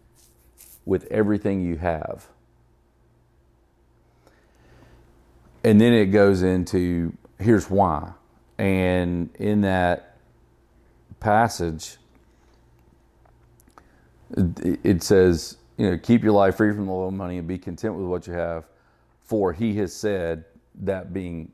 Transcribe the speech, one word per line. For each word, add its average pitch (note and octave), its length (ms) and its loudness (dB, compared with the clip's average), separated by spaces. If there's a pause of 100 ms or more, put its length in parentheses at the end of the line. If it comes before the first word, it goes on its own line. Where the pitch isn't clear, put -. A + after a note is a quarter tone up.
(840)
with F#2+ 260 -2
everything G#2 500 0
you F2 160 -4
have. E2 520 -6 (3250)
And G#2+ 160 8
then A#2+ 120 6
it G#2+ 140 4
goes G2 360 4
into, F2+ 720 0 (220)
here's G#2 320 2
why. F2 420 0 (460)
And F2+ 800 0
in G#2 260 0
that F#2 540 0 (1040)
passage, G#2 760 -2 (2500)
it, F2 460 -2
it F2+ 200 0
says, F#2 540 2 (200)
you G#2+ 140 0
know, F2 80 -2
"Keep A2+ 240 2
your G#2+ 100 2
life G2 240 4
free G#2+ 180 2
from G#2 120 -6
the F#2+ 60 -6
love F#2 160 -4
of F#2+ 60 -8
money F2+ 240 -8
and E2+ 80 -10
be F#2 120 -6
content F#2 360 -8
with F#2 120 -8
what F2 200 -6
you F2+ 60 -12
have. E2+ 320 -6 (580)
For G2 300 -2
he G#2 240 -4
has G2 180 -4
said," E2+ 500 -4 (300)
that F#2 380 -8
being F2 420 -10